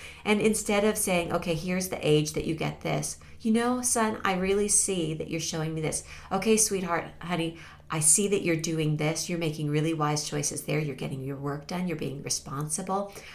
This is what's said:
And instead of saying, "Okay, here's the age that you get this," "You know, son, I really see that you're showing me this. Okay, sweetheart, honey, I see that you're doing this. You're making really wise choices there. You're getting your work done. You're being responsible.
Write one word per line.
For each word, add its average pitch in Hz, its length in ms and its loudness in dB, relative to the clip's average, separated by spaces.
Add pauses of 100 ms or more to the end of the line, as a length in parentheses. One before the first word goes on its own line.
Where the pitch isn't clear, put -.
(260)
And 208 160 4
instead 208 420 2
of 214 140 4
saying, 175 360 2
"Okay, 175 200 0
here's 185 360 -2
the - 180 -6
age 151 260 6
that - 120 -2
you 160 100 0
get 151 260 -4
this," 151 360 -2 (240)
"You 220 100 2
know, 240 300 4
son, 220 420 2
I 196 100 2
really 196 340 2
see 175 480 2
that - 140 -6
you're 160 100 -2
showing 160 340 -2
me 160 80 -4
this. 151 220 -2 (280)
Okay, 214 260 4
sweetheart, 180 480 0 (140)
honey, 165 380 -2 (320)
I 160 100 -2
see 202 280 4
that 196 160 2
you're 170 120 2
doing 156 420 0
this. 156 300 0
You're 175 120 -2
making 151 320 -2
really 156 240 2
wise 151 280 0
choices 147 400 -4
there. 147 140 0
You're 151 180 -2
getting 139 280 -6
your 139 140 -6
work 143 280 -6
done. 180 220 -4
You're 160 100 -2
being 143 240 -6
responsible. 185 880 -4 (240)